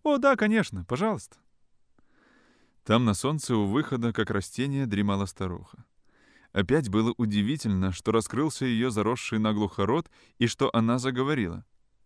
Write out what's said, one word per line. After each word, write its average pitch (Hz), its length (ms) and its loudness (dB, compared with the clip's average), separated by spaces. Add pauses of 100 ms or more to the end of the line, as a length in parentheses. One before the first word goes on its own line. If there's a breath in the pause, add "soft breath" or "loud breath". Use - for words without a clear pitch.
«О, 294 160 2
да, 262 200 4
конечно, 208 480 0
пожалуйста». 170 520 -4 (1500 soft breath)
Там 117 180 4
на 110 100 4
солнце 135 420 -2
у 107 100 2
выхода, 117 480 0
как 107 160 -2
растение, 131 560 -2
дремала 101 400 0
старуха. - 600 -10 (680 soft breath)
Опять 123 360 2
было 110 280 2
удивительно, 104 760 0
что 101 200 -2
раскрылся 120 540 0
её 123 240 0
заросший 110 500 -2
наглухо 104 460 0
рот 135 240 -2 (280 soft breath)
и 120 100 2
что 131 260 0
она 117 260 2
заговорила. 123 680 -2 (400)